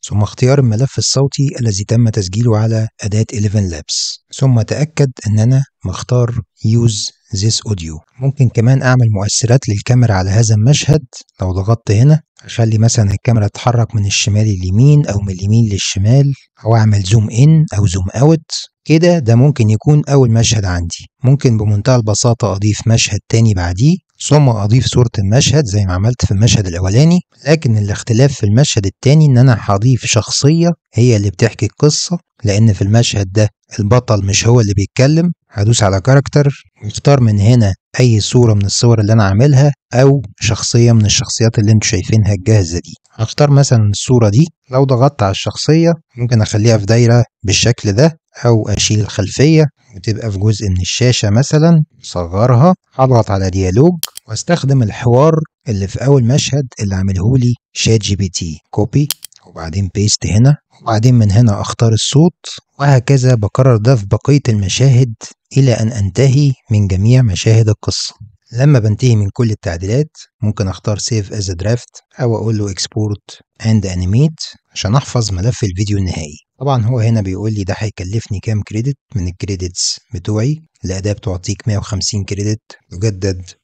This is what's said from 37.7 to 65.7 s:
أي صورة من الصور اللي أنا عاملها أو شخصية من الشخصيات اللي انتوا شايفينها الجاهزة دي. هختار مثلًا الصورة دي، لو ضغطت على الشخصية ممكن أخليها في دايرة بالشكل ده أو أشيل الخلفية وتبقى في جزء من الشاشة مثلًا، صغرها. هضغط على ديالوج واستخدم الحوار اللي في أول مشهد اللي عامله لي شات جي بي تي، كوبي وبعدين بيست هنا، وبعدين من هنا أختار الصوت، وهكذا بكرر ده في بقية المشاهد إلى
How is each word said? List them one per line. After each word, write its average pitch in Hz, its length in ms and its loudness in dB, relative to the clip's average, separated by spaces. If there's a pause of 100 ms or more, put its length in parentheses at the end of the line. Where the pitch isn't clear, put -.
أي 120 200 4
صورة 120 340 2
من 101 120 0
الصور 113 360 2
اللي 104 120 2
أنا 113 100 4
عاملها 131 480 4 (220)
أو 139 280 4 (180)
شخصية 117 520 0
من 113 140 4
الشخصيات - 540 0
اللي 107 120 2
انتوا 107 180 2
شايفينها 104 440 0
الجاهزة 92 460 0
دي. 80 140 -16 (180)
هختار 143 400 -2
مثلًا 131 380 2
الصورة 113 400 0
دي، 127 180 2 (240)
لو 131 120 2
ضغطت 131 400 0
على 98 80 0
الشخصية 160 640 0 (240)
ممكن 120 240 0
أخليها 110 360 2
في 104 80 -2
دايرة 117 380 4 (200)
بالشكل 104 500 -2
ده 156 240 2 (280)
أو 113 240 2
أشيل 107 300 -2
الخلفية 127 680 2 (300)
وتبقى 107 360 -6
في 98 60 -6
جزء 104 320 -2
من 90 120 0
الشاشة 120 480 0
مثلًا، 151 540 2 (180)
صغرها. 117 760 2 (180)
هضغط 127 380 2
على 95 180 -2
ديالوج 95 480 2 (300)
واستخدم 135 560 -2
الحوار 123 560 2 (300)
اللي 98 180 -4
في - 180 -8
أول 139 180 4
مشهد 131 440 0 (120)
اللي 98 160 -4
عامله 98 420 0
لي 120 160 2 (200)
شات 110 280 0
جي 98 140 -2
بي 95 140 -4
تي، 82 280 -10 (120)
كوبي 139 380 -2 (400)
وبعدين 82 480 -6
بيست 101 300 -2
هنا، 117 300 2 (260)
وبعدين 117 340 2
من 107 160 4
هنا 104 300 2
أختار 110 320 -2
الصوت، 156 400 0 (460)
وهكذا 131 560 2
بكرر 120 420 2
ده 123 180 2
في 101 100 -4
بقية 135 440 0
المشاهد 117 640 2 (440)
إلى 135 140 4